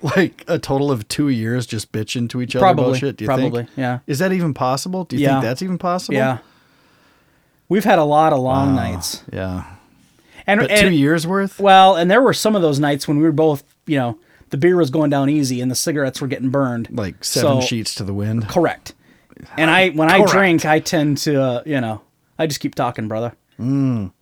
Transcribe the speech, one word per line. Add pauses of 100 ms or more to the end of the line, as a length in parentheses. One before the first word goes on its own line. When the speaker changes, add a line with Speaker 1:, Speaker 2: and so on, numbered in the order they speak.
(160)
Speaker 1:
like,
a
total
of
two
years
just
bitching
to
each
other
about
Speaker 2:
Probably,
Speaker 1:
shit.
Do
you
Speaker 2:
probably,
Speaker 1:
think?
Speaker 2:
yeah.
Speaker 1:
Is
that
even
possible?
Do
you
Speaker 2:
Yeah.
Speaker 1:
think
that's
even
possible?
Speaker 2:
Yeah. (1300)
We've
had
a
lot
of
long
Speaker 1:
Wow.
Speaker 2:
nights. (100)
Speaker 1:
Yeah. (840)
Speaker 2:
And,
Speaker 1:
But
Speaker 2:
and
Speaker 1:
two
years
worth?
Speaker 2:
Well,
and
there
were
some
of
those
nights
when
we
were
both, (220)
you
know, (320)
the
beer
was
going
down
easy
and
the
cigarettes
were
getting
burned.
Speaker 1:
Like
seven
Speaker 2:
So
Speaker 1:
sheets
to
the
wind.
Speaker 2:
Correct. (640)
And
I,
when
I
Speaker 1:
Correct.
Speaker 2:
drink,
I
tend
to,
uh,
you
know, (360)
I
just
keep
talking,
brother. (280)
Speaker 1:
Mm.